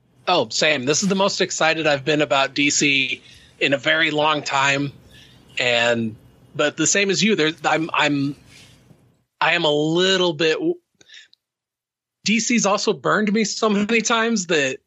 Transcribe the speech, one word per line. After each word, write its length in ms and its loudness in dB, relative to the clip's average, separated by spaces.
Oh, 240 0
same. 340 0
This 180 0
is 60 0
the 60 0
most 260 0
excited 460 0
I've 180 0
been 160 0
about 320 0
D 160 0
C 540 0
in 120 0
a 60 2
very 320 0
long 320 0
time. 500 -2
And, 580 0
but 220 -2
the 100 -2
same 220 0
as 140 0
you, 120 2
there, 180 0
I'm, 300 -2
I'm, 420 -2
I 140 2
am 100 0
a 80 2
little 640 2
bit, 240 0
D 140 2
C's 260 2
also 260 0
burned 400 0
me 120 2
so 260 -2
many 320 0
times 460 0
that, 380 0